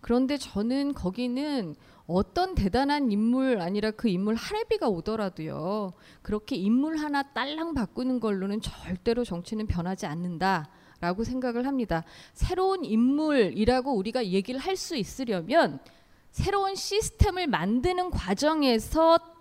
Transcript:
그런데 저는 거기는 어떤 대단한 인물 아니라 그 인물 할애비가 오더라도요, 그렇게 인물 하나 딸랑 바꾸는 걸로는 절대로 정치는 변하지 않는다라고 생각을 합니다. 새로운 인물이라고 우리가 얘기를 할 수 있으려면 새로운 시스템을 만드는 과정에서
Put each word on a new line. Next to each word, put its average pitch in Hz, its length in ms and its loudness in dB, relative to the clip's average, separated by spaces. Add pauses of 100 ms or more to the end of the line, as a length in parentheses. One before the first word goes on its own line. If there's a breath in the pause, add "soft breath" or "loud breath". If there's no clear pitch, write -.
그런데 247 360 2
저는 262 560 -2
거기는 247 800 -4 (300 loud breath)
어떤 339 500 0
대단한 254 560 2
인물 233 480 2
아니라 208 320 -2
그 214 160 -2
인물 202 280 2
할애비가 427 520 -2
오더라도요, 185 1040 -4 (300 loud breath)
그렇게 214 340 -4
인물 254 420 2
하나 294 260 -2
딸랑 302 500 -4
바꾸는 254 460 -2
걸로는 202 420 -2
절대로 233 640 -2
정치는 214 400 -6
변하지 185 400 -2
않는다라고 175 1200 -4
생각을 247 400 -2
합니다. 233 380 0 (300 loud breath)
새로운 370 520 0
인물이라고 254 1080 4
우리가 220 340 0
얘기를 196 320 0
할 370 180 -2
수 - 180 -6
있으려면 214 840 0 (520 soft breath)
새로운 392 440 0
시스템을 381 720 0
만드는 254 640 0
과정에서 294 1040 2 (240)